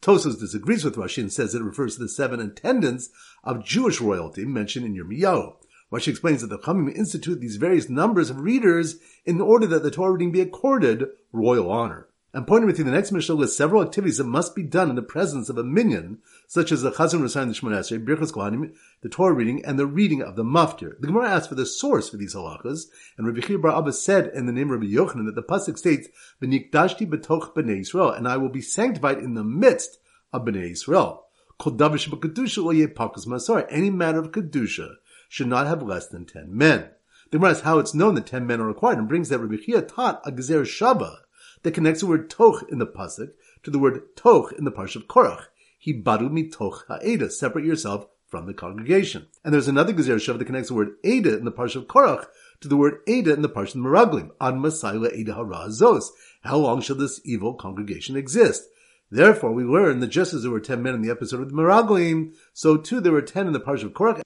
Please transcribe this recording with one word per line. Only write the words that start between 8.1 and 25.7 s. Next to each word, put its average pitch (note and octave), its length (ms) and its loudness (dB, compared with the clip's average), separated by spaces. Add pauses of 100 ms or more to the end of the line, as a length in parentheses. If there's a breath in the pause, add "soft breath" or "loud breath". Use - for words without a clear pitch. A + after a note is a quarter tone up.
of C3 100 -10
readers E3+ 600 2 (260 soft breath)
in E3+ 160 0
order A3 260 6
that D#3+ 160 2
the D3 80 0
Torah F#3 220 0
reading F3 180 0
be F3+ 80 2
accorded F3+ 640 2 (300)
royal A#2 360 2
honor. G#2+ 380 -4 (280)
And B2+ 120 -8
point A3+ 160 6
number F#3+ 120 2
three, D#3 80 -2
the C3 60 0
next E3+ 220 0
Mishnah E3 240 0
lists C3+ 200 0
several F3 280 4
activities F3+ 340 -2
that C#3 60 -2
must C3+ 320 -2
be F#3+ 80 -6
done D#3+ 260 0
in B2 60 -2
the A#2+ 80 -4
presence D3 460 -6
of A#2+ 100 -6
a A#2 40 -4
minyan, B2 540 0 (300 soft breath)
such E3 240 0
as C3+ 100 0
the C3 80 0
Chazan D#3+ 320 0
reciting B2+ 280 -2
the G#2+ 40 -4
Shemona G#2+ 240 -4
Esrei, A2+ 260 -6
Birchas D#3 280 -2
Kohanim, A2 420 -4 (300 soft breath)
the A#2 60 -10
Torah F3+ 240 2
reading, B2 300 0
and C#3 140 -4
the C#3 80 2
reading D#3 380 0
of F#2+ 120 -12
the A2+ 80 -4
Maftir. D#3 560 -2
The C3 60 -6
Gemara G#3+ 240 0
asks F3+ 160 0
for - 80 -12
the B2+ 140 -2
source C4 420 0
for G#2 80 -14
these G2+ 160 -10
halachas, A2+ 520 -10 (340 soft breath)
and A2 80 -4
Rabbi A#2 140 -4
Chiya G3 200 -4
bar D#3 160 2
Abba D3 160 -2
said - 400 2
in B2 140 -4
the A#2+ 40 -2
name C#3 200 -2
of A#2 100 -2
Rabbi G2+ 100 -4
Yochanan A#2 360 0
that G#2 80 -8
the A#2 80 -6
pasuk E3 340 -4